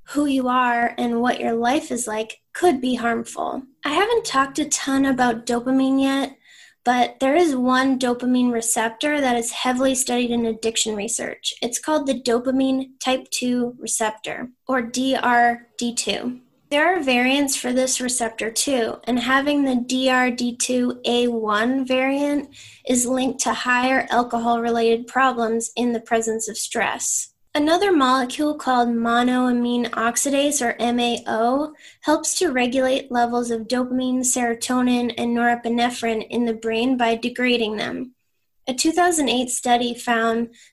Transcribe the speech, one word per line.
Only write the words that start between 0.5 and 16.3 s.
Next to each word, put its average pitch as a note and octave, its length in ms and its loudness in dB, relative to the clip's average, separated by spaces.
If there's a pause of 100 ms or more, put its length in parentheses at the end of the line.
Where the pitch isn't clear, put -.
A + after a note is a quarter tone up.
and A#3 240 0
what B3 180 0
your A#3 140 -2
life A#3+ 360 0
is A#3+ 160 -4
like, A3 360 -8 (100)
could F4 260 2
be B3+ 160 0
harmful. A#3 680 -4 (240)
I C#4+ 80 -2
haven't A4 320 2
talked C#4 320 0
a D4+ 80 -2
ton C4+ 400 0
about B3 400 0
dopamine C4 560 2
yet, C4+ 340 -2 (480)
but B3 360 0
there C4+ 140 2
is D#4+ 220 4
one B3+ 420 2
dopamine B3 540 2
receptor A#3 640 -2
that B3 200 2
is A#3 120 -4
heavily C4 440 0
studied B3 360 0
in A#3 140 0
addiction A3+ 500 -2
research. - 680 -6
It's A#3+ 160 -4
called D4+ 280 0
the C4+ 140 -2
dopamine C4 680 0 (100)
type C4 300 -2
two B3 480 -2
receptor, A3+ 720 -6 (180)
or B3+ 140 0
D B3+ 340 -2
R A#3+ 520 2 (100)
D A#3+ 160 -2
two. B3 440 -6 (320)